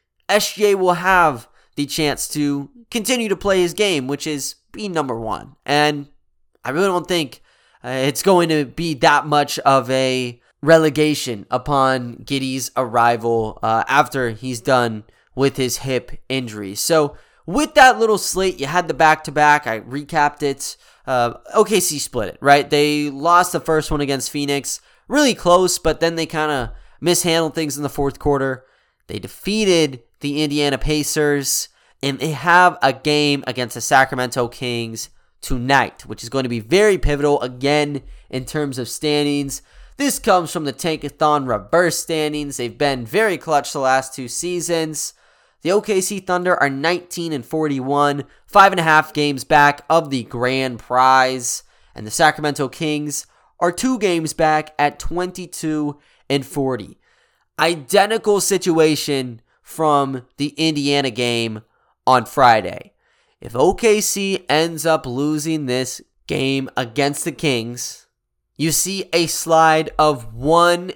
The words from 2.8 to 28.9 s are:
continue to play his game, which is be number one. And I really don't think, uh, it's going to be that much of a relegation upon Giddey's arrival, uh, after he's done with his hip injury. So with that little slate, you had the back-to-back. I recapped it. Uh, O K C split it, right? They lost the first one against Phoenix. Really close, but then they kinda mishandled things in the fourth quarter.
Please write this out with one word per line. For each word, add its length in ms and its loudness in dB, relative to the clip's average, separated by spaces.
continue 380 -2
to 80 -2
play 240 0
his 140 0
game, 320 0
which 200 -6
is 300 -8
be 160 -8
number 300 -4
one. 460 -8
And 440 0
I 60 -8
really 160 0
don't 220 -2
think, 340 -4
uh, 40 -12
it's 340 -2
going 260 4
to 160 2
be 300 -6
that 320 2
much 340 0
of 300 2
a 500 -2
relegation 880 2
upon 760 0
Giddey's 520 -6
arrival, 840 0
uh, 240 0
after 440 0
he's 300 -8
done 440 0
with 200 0
his 220 -2
hip 320 -4
injury. 460 -6
So 420 0
with 280 -2
that 240 8
little 200 2
slate, 400 -4
you 80 -6
had 220 -2
the 60 -2
back-to-back. 720 2
I 120 -4
recapped 640 -2
it. 340 -4
Uh, 280 0
O 100 6
K 140 0
C 200 -2
split 300 -6
it, 120 -12
right? 280 4
They 400 2
lost 440 2
the 80 -2
first 300 0
one 100 -2
against 300 -4
Phoenix. 500 -4
Really 280 2
close, 440 2
but 220 -2
then 160 0
they 100 -4
kinda 480 -4
mishandled 540 0
things 220 -4
in 80 -6
the 40 -2
fourth 300 -4
quarter. 460 -2